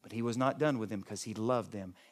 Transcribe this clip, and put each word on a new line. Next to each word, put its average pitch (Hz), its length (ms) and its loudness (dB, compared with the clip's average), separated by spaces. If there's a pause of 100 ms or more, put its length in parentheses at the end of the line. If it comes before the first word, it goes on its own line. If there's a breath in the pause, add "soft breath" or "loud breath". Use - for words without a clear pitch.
but - 100 -16
he 117 100 -2
was 117 140 0
not 131 220 4
done 143 200 4
with 110 120 -2
them 101 120 -2
'cause 101 200 -8
he 110 120 -6
loved 110 380 2
them 95 220 -6 (180 soft breath)